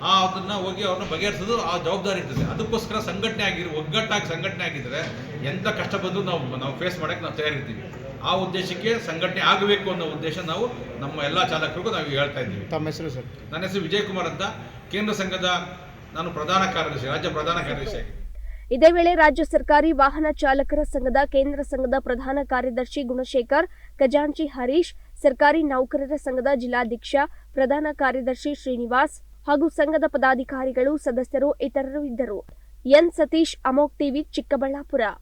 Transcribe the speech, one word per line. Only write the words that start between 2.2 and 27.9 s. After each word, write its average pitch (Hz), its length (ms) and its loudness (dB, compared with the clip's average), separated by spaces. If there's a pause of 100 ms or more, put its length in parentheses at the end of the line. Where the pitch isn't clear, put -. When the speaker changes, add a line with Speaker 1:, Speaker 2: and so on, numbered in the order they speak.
Speaker 1:
ಇರ್ತದೆ. 135 240 -2
ಅದಕ್ಕೋಸ್ಕರ 220 560 -2
ಸಂಘಟನೆ 202 440 -4
ಆಗಿರೋ, 170 360 -2
ಒಗ್ಗಟ್ಟಾಗಿ 202 500 -2
ಸಂಘಟನೆ 180 340 -4
ಆಗಿದ್ರೆ 143 360 -6 (500)
ಎಂಥ 190 180 -2
ಕಷ್ಟ 202 280 -2
ಬಂದರೂ 185 280 -2
ನಾವು, 143 320 -2
ನಾವು 131 240 -6
ಫೇಸ್ 175 200 -4
ಮಾಡೋಕ್ಕೆ 165 240 -4
ನಾವು 147 140 -6
ತಯಾರಿರ್ತೀವಿ. 135 460 -4 (400)
ಆ 156 100 0
ಉದ್ದೇಶಕ್ಕೆ 190 760 0
ಸಂಘಟನೆ 175 340 -2
ಆಗಬೇಕು 196 480 4
ಅನ್ನೋ 170 160 -2
ಉದ್ದೇಶ 156 320 -4
ನಾವು 180 300 -2 (320)
ನಮ್ಮ 139 220 -6
ಎಲ್ಲ 165 260 2
ಚಾಲಕರಿಗೂ 160 440 -2
ನಾವು 160 140 -2
ಹೇಳ್ತಾ 139 340 0
ಇದ್ದೀವಿ. 104 260 -6
Speaker 2:
ತಮ್ಮ 156 200 -2
ಹೆಸರು 156 240 -4
ಸರ್? 127 160 -8 (260)
Speaker 1:
ನನ್ನ 165 140 -6
ಹೆಸರು 190 160 -2
ವಿಜಯಕುಮಾರ್ 185 460 0
ಅಂತ, 151 140 -6 (500)
ಕೇಂದ್ರ 208 220 -2
ಸಂಘದ 185 340 -2 (680)
ನಾನು 165 200 -4
ಪ್ರಧಾನ 170 280 2 (100)
ಕಾರ್ಯದರ್ಶಿ, 151 400 -2
ರಾಜ್ಯ 165 240 -2
ಪ್ರಧಾನ 160 200 0 (100)
ಕಾರ್ಯದರ್ಶಿ 139 320 -4
ಆಗಿದ್ದೀನಿ. - 200 -8 (560)
Speaker 3:
ಇದೇ 311 200 10
ವೇಳೆ 339 160 6 (100)
ರಾಜ್ಯ 302 220 6 (100)
ಸರ್ಕಾರಿ 302 360 6 (120)
ವಾಹನ 285 260 4 (140)
ಚಾಲಕರ 277 400 2 (120)
ಸಂಘದ 262 260 2 (140)
ಕೇಂದ್ರ 277 280 2 (100)
ಸಂಘದ 262 340 0
ಪ್ರಧಾನ 262 340 -2 (120)
ಕಾರ್ಯದರ್ಶಿ 254 580 -2
ಗುಣಶೇಖರ್, 254 580 0 (340)
ಖಜಾಂಚಿ 294 440 2 (100)
ಹರೀಶ್, 262 360 2 (320)
ಸರ್ಕಾರಿ 294 380 6 (100)
ನೌಕರರ 269 440 0 (100)
ಸಂಘದ 254 260 0 (120)
ಜಿಲ್ಲಾಧ್ಯಕ್ಷ, 240 520 -2 (420)
ಪ್ರಧಾನ 285 300 2 (160)